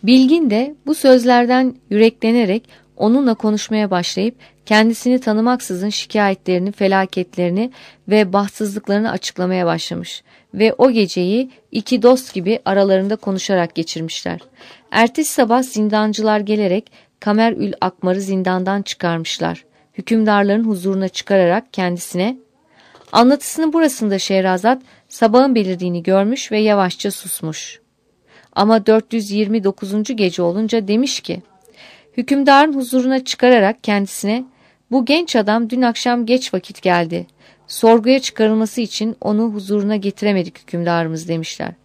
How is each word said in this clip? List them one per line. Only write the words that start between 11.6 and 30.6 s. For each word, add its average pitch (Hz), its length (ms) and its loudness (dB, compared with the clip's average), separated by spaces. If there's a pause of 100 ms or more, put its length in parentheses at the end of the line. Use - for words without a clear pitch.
iki 226 300 -2
dost 254 320 4
gibi 190 320 -2
aralarında 196 500 2
konuşarak 190 600 -4
geçirmişler. 165 640 -8 (520)
Ertesi 233 420 0
sabah 247 300 2
zindancılar 214 760 -2
gelerek 208 520 -2 (280)
Kamerül 208 600 0
Akmar'ı 185 400 -2
zindandan 190 600 -2
çıkarmışlar. 165 840 -6 (320)
Hükümdarların 208 680 2
huzuruna 190 460 -2
çıkararak 190 640 0
kendisine, 180 640 -4 (720)
"Anlatısının 285 640 2
burasında 254 460 0
Şehrazat 190 600 0 (280)
sabahın 247 460 4
belirdiğini 180 480 -2
görmüş 196 480 0
ve 214 80 0
yavaşça 202 520 0
susmuş." - 720 -12 (720)
Ama 214 300 2
dört 220 280 2
yüz 208 180 -4
yirmi 208 320 -2
dokuzuncu 202 520 -4
gece 185 260 0
olunca 202 460 -2